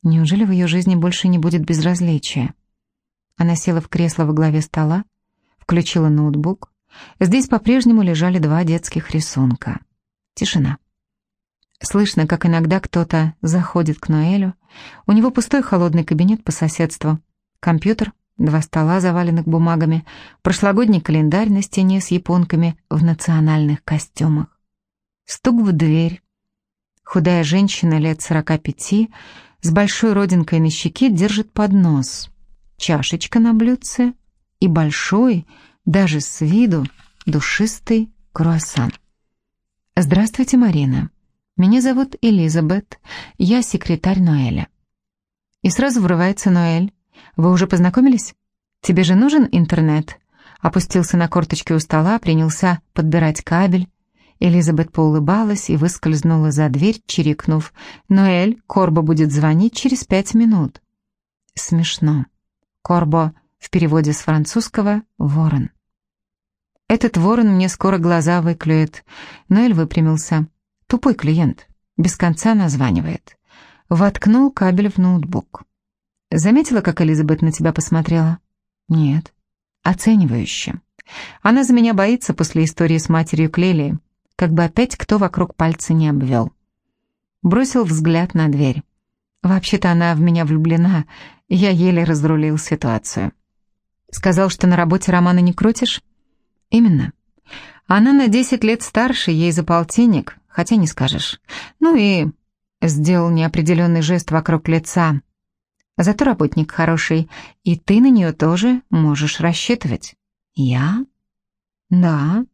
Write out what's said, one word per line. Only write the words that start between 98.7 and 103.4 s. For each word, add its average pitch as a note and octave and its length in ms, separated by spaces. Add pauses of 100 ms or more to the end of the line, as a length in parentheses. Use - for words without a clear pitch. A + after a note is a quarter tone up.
старше, A#3+ 500
ей E3 200
за D#3+ 120
полтинник, E3+ 720 (100)
хотя A3+ 300
не E3+ 100
скажешь. - 540 (380)
Ну E4 160
и...» G3 320 (540)
сделал E3 480
неопределённый E3 720